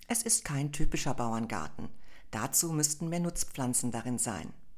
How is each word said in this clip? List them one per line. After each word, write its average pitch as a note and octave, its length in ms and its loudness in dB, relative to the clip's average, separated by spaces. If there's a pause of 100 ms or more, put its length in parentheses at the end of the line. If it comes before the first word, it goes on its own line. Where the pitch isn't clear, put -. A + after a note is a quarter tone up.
Es - 160 0
ist - 220 2
kein D3 260 -2
typischer - 420 4
Bauerngarten. A2+ 760 -2 (420)
Dazu C#3+ 400 2
müssten D#3 380 0
mehr E3+ 100 0
Nutzpflanzen B2+ 720 0
darin A#2 260 -2
sein. F#2+ 340 -2 (260)